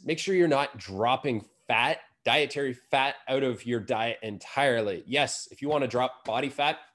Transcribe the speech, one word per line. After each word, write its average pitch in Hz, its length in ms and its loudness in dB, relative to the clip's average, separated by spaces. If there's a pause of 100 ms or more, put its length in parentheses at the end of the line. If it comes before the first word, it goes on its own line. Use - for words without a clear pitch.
make 160 140 -2
sure 196 160 -2
you're 175 120 6
not 139 320 2
dropping 113 640 0 (220)
fat, 120 320 2 (260)
dietary 139 500 0
fat 135 420 0 (120)
out 135 140 2
of 120 240 -2
your 120 140 0
diet 113 420 -2
entirely. 110 840 0
Yes, - 440 -2
if - 100 -18
you 139 80 -4
wanna 147 200 2
drop 123 360 -2
body 131 260 -2
fat, 147 280 0 (160)